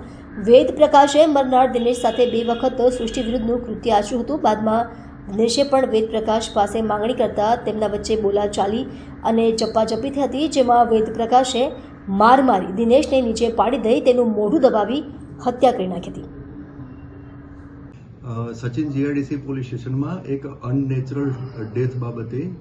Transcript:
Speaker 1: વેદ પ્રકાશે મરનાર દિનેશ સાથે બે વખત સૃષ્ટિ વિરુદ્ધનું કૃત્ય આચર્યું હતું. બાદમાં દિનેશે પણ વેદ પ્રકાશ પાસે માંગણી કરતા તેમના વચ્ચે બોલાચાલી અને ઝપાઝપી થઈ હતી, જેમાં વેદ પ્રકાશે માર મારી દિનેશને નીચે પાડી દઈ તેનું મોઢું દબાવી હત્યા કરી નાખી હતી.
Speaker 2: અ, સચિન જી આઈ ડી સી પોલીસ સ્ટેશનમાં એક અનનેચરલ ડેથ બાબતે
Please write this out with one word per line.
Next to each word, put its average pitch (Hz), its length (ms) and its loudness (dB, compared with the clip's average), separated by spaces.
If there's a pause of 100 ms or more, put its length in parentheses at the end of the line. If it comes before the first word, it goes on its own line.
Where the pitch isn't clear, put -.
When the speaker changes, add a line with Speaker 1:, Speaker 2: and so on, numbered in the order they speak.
(440)
Speaker 1:
વેદ 247 320 6
પ્રકાશે 294 500 6
મરનાર 262 460 2
દિનેશ 240 300 0
સાથે 240 240 2
બે 226 180 -2
વખત 233 360 -2
સૃષ્ટિ 240 420 0
વિરુદ્ધનું 233 440 -2
કૃત્ય 220 240 -4
આચર્યું 214 340 0
હતું. 302 180 -4
બાદમાં 220 440 0 (460)
દિનેશે 226 300 0
પણ 269 240 2
વેદ 220 240 0
પ્રકાશ 220 440 -2
પાસે 214 280 0
માંગણી 214 320 -2
કરતા 214 420 0
તેમના 214 300 -4
વચ્ચે 208 300 -2
બોલાચાલી 208 680 -2 (380)
અને 226 320 2
ઝપાઝપી 226 540 -2
થઈ 277 100 -4
હતી, 269 280 0
જેમાં 240 420 4
વેદ 220 240 0
પ્રકાશે 247 580 2 (360)
માર 226 340 6
મારી 202 240 2
દિનેશને 240 560 2
નીચે 226 260 0
પાડી 220 300 0
દઈ 220 220 2
તેનું 240 320 2
મોઢું 214 280 0
દબાવી 233 440 2 (420)
હત્યા 240 260 4
કરી 190 140 -4
નાખી 185 240 -8
હતી. - 140 -14 (2000)
Speaker 2:
અ, 117 240 -8
સચિન 127 360 -6
જી 139 180 -2
આઈ 143 60 -2
ડી 143 100 -2
સી 143 140 -6
પોલીસ 131 300 -8
સ્ટેશનમાં 131 580 -6
એક 139 220 -6
અનનેચરલ 135 840 -4 (440)
ડેથ 123 220 -2
બાબતે 120 540 -8 (100)